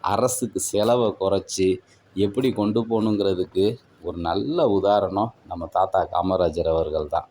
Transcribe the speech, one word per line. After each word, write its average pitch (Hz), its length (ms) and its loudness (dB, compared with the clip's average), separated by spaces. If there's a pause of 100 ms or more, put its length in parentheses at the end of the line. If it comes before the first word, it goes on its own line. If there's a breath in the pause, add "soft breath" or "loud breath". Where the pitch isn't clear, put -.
அரசுக்கு 113 560 -2
செலவை 110 540 2
குறைச்சி 95 540 0 (500 soft breath)
எப்படி 123 340 2
கொண்டு 107 300 0
போகணுங்கிறதுக்கு 101 840 0 (380)
ஒரு 85 140 -8
நல்ல 104 520 -2
உதாரணம் 101 640 2 (140)
நம்ம 85 240 -10
தாத்தா 95 320 0
காமராஜர் 85 720 -2
அவர்கள் 78 400 -4
தான். 87 180 -4